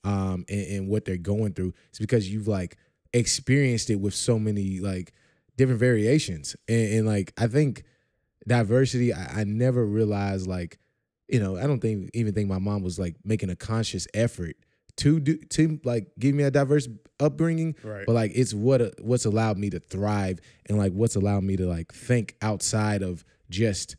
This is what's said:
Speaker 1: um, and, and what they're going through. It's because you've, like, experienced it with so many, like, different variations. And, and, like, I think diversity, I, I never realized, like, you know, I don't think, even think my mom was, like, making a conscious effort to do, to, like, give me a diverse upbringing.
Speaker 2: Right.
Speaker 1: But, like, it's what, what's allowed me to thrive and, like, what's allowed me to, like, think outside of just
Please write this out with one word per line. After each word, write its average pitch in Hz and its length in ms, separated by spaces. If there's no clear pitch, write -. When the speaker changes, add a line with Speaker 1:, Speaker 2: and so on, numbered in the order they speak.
Speaker 1:
um, 95 460
and, 101 180
and 98 220
what 107 160
they're 92 140
going 101 340
through. 90 200
It's - 100
because 107 280
you've, 107 200
like, 92 280
experienced 123 760
it 107 100
with 98 140
so 117 260
many, 101 400
like, 92 320
different 127 220
variations. 110 800
And, 110 280
and, 110 120
like, 101 320
I 117 80
think 127 380
diversity, 120 680
I, 92 260
I 104 40
never 117 420
realized, 101 600
like, 90 300
you 123 100
know, 95 180
I 120 80
don't 135 140
think, 107 340
even 110 180
think 101 160
my 95 100
mom 101 240
was, 90 160
like, 87 240
making 101 280
a 87 60
conscious 110 580
effort 104 420
to 151 240
do, 151 160
to, 156 480
like, 120 220
give 139 160
me 143 100
a 139 60
diverse 139 380
upbringing. 160 640
Speaker 2:
Right. 104 240
Speaker 1:
But, 117 80
like, 110 200
it's 113 200
what, 117 480
what's 120 240
allowed 110 320
me 101 120
to 90 100
thrive 98 580
and, 104 80
like, 98 140
what's 110 240
allowed 101 280
me 95 120
to, 92 100
like, 85 260
think 120 480
outside 107 600
of 90 240
just 98 480